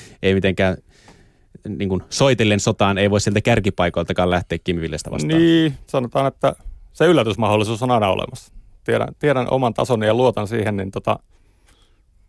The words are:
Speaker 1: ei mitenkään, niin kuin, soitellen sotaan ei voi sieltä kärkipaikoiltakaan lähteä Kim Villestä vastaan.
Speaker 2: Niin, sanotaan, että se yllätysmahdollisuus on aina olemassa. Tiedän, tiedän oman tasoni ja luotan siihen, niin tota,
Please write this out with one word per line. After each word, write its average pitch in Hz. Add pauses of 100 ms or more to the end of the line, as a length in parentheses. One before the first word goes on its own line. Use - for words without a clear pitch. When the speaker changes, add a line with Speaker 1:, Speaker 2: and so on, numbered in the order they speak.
(220)
Speaker 1:
ei 98
mitenkään, 95 (920)
niin 98
kuin, 92
soitellen 110
sotaan 98
ei 101
voi 101
sieltä 104
kärkipaikoiltakaan 90
lähteä 87
Kim 85
Villestä 76
vastaan. 156
Speaker 2:
Niin, 165 (120)
sanotaan, 135
että - (400)
se 151
yllätysmahdollisuus 110
on 127
aina 104
olemassa. - (320)
Tiedän, 113 (100)
tiedän 131
oman 131
tasoni 110
ja 107
luotan 113
siihen, 107
niin 95
tota, 104 (1120)